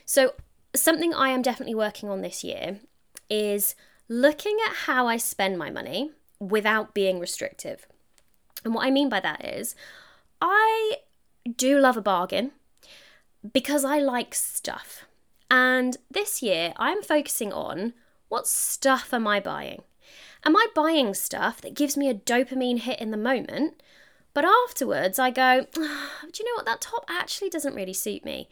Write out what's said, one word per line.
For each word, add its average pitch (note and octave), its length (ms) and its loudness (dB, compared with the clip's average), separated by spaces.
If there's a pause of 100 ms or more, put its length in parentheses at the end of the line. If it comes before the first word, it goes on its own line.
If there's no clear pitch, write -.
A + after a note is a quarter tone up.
So - 280 4 (400)
something E4 380 2
I C4+ 180 2
am B3+ 120 0
definitely A#3+ 320 -4
working G#3+ 340 -4
on G3 120 -6
this F3+ 240 -8
year - 340 -8 (500)
is G#3 460 0 (340)
looking D4+ 560 2
at G#4+ 120 -2 (100)
how B3+ 220 2
I A#3 80 2
spend G3 420 -2
my D3+ 100 -6
money F#3+ 440 -6 (260)
without G#3+ 560 0
being F#3+ 240 2
restrictive. - 680 -8 (800)
And A3+ 100 -2
what A#3+ 120 0
I C4+ 40 4
mean C4+ 180 4
by G#3 120 0
that - 240 -4
is - 300 -8 (640)
I A4 580 2 (580)
do C#4 220 4
love B3+ 180 6
a G#3 60 -4
bargain F#3+ 500 0 (1000)
because C4+ 320 0
I C#4+ 140 2
like B3 360 0
stuff. - 720 -8 (460)
And B3+ 460 4 (140)
this - 320 -4
year E3+ 340 0
I'm F4+ 260 -2
focusing C#4+ 500 0
on G#3 400 -6 (360)
what - 200 -4
stuff - 640 0
am A3+ 100 0
I G#3 140 2
buying? D3 440 -8 (600)
Am D#4+ 120 6
I A4+ 180 6
buying D4+ 400 4
stuff - 460 -4
that - 140 -16
gives C#4+ 220 0
me C#4 120 2
a B3 60 2
dopamine B3 640 0
hit - 180 -6
in A3 140 -4
the G#3+ 40 -4
moment, B3 640 -2 (540)
but D4 100 2
afterwards C4+ 760 4
I B3+ 100 4
go, B3+ 360 4 (120)
"Ah, D4 320 -4 (120)
do E4 200 -12
you - 20 -4
know A#4+ 120 -2
what? - 100 -6
That A4+ 140 -4
top - 280 -6
actually F4+ 420 -4
doesn't C#4+ 260 -4
really F#3 160 -8
suit - 320 -6
me." - 280 -8